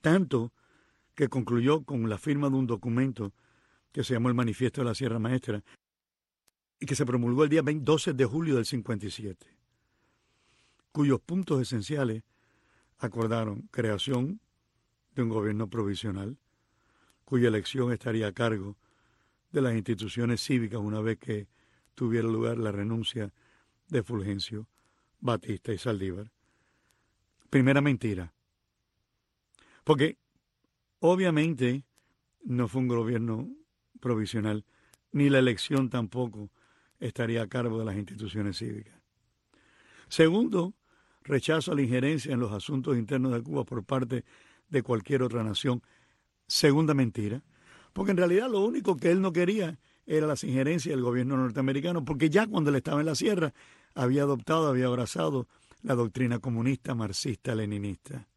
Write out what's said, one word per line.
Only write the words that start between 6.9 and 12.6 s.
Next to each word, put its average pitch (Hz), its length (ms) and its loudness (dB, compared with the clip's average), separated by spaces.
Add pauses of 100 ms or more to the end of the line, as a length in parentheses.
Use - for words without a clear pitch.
se 135 100 0
promulgó 123 400 2
el 143 40 0
día 156 120 4
vein-, 147 240 -2
doce 156 260 2
de 131 140 2
julio 147 300 0
del 117 100 2
cincuenta 107 400 -4
y 95 60 -6
siete, 101 360 -12 (1400)
cuyos 143 300 2
puntos 170 400 -2
esenciales 117 600 -4 (760)